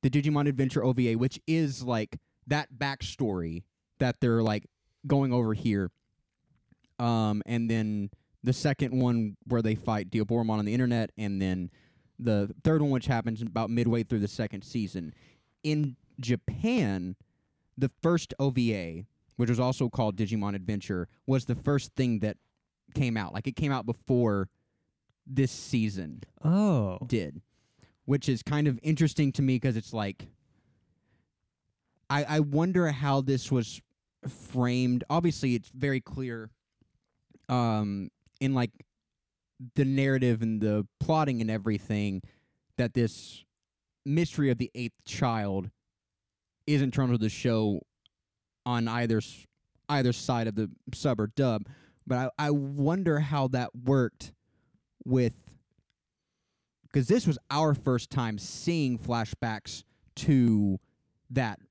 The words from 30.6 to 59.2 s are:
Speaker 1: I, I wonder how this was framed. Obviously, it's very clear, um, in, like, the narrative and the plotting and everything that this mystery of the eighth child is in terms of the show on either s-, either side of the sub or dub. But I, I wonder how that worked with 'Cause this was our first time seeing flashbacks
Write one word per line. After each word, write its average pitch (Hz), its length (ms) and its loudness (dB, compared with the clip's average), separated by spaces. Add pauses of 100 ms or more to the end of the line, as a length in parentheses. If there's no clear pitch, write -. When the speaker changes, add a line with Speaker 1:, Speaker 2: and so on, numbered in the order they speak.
Speaker 1:
I, 147 160 0
I 151 160 2
wonder 165 520 2
how 139 280 2
this 131 300 0
was 120 300 0 (480)
framed. 123 840 0
Obviously, 151 460 0
it's 110 140 -6
very 131 300 -2
clear, 117 500 -10 (960)
um, 107 640 0 (300)
in, 135 140 2
like, 123 160 2 (1040)
the 147 100 4
narrative 131 580 2
and 110 180 0
the 104 260 2 (140)
plotting 139 400 2
and 110 100 0
everything 104 720 -2 (540)
that 120 180 0
this - 500 -2 (600)
mystery 147 460 2
of 120 80 2
the 127 160 -4
eighth 120 300 -8
child 104 680 -2 (960)
is 147 160 2
in 135 80 0
terms 123 240 2
of 113 60 2
the 110 80 2
show 110 520 0 (840)
on 120 220 0
either 113 320 0
s-, - 280 -8 (420)
either 131 240 2
side 117 340 -2
of 107 80 -4
the 107 160 -2 (240)
sub 127 240 -2
or 107 100 0
dub. 110 380 0 (400)
But 127 320 -2
I, 147 80 -2
I 147 40 0
wonder 147 720 0
how 139 280 0
that 123 260 -2
worked 123 580 0 (720)
with 123 420 0 (1500)
'Cause 131 120 2
this 226 180 4
was 156 120 0 (120)
our 147 240 4
first 127 360 -2
time 113 280 -2
seeing 139 600 -2
flashbacks 113 840 -6 (300)